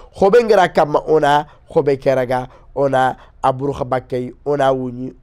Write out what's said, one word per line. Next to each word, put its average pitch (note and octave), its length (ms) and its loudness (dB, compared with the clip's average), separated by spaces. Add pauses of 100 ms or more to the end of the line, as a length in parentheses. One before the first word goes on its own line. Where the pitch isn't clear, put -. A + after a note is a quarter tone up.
(180)
Khobe G#3 260 4
ngira G3 260 4
kama D3+ 380 0
ona, D3+ 380 2 (240)
khobe C#3 280 0
keraga, B2+ 500 -2 (280)
ona, C3 400 0 (280)
aburu C3 300 -2
khabakei, B2+ 600 -6 (120)
ona C#3 280 0
wuni, B2+ 500 -8